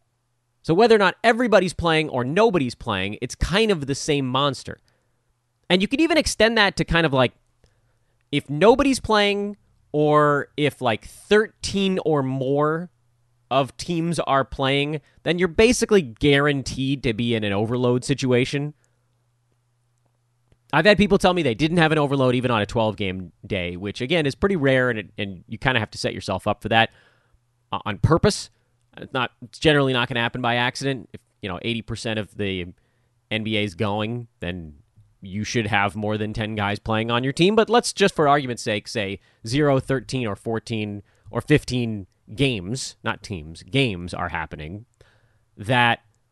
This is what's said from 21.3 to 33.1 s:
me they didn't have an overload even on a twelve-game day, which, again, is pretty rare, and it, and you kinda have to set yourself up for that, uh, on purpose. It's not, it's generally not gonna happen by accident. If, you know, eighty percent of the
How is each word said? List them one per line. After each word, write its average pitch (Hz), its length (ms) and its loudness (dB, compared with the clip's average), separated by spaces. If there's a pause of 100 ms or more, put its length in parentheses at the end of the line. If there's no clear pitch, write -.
me 175 120 0
they 120 100 2
didn't 156 220 0
have 156 160 4
an 156 60 0
overload 135 360 2
even 123 160 0
on 113 100 2
a 101 60 0
twelve-game 98 640 -4 (160)
day, 90 300 -4
which, 98 240 -8
again, 151 260 0
is 135 80 -2
pretty 202 220 0
rare, 131 340 2
and 113 80 -4
it, 92 180 -12
and 98 300 -10
you 110 100 -14
kinda 127 220 -2
have 107 140 -6
to - 60 -16
set - 140 -6
yourself 95 360 -6
up 104 120 -4
for 104 100 -8
that, 113 200 2 (800)
uh, 98 140 -4
on 101 140 -8
purpose. - 520 0 (460)
It's - 160 -18
not, 123 180 -4 (120)
it's - 180 -20
generally 143 320 4
not 120 160 0
gonna 123 100 -4
happen 120 240 -4
by 120 140 0
accident. 127 560 -4
If, - 80 -18 (200)
you 104 80 -8
know, 90 140 -8
eighty 117 200 -4
percent 110 360 -6
of 101 180 -10
the 95 300 -4 (640)